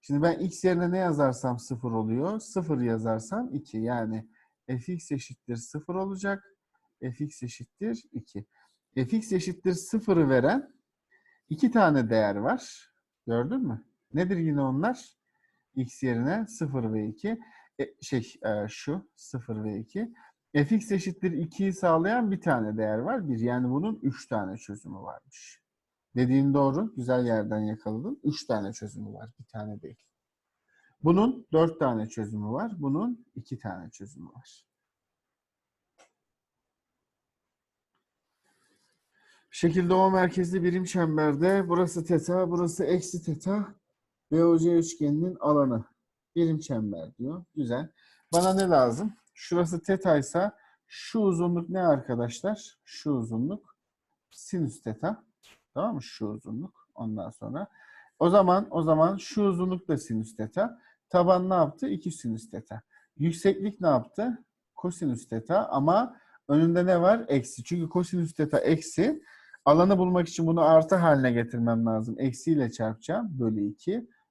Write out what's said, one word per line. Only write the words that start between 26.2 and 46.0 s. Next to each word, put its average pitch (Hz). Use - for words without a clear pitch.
doğru. 143
Güzel 123
yerden 110
yakaladın. 110
Üç 147
tane 101
çözümü 104
var. 104
Bir 113
tane 107
değil. 82
Bunun 196
dört 165
tane 113
çözümü 107
var. 185
Bunun 170
iki 120
tane 90
çözümü 98
var. -
Şekilde 175
O 190
merkezli 180
birim 180
çemberde 170
burası 170
teta, 175
burası 175
eksi 180
teta. 190
B 165
O 170
C 170
üçgeninin 165
alanı. 135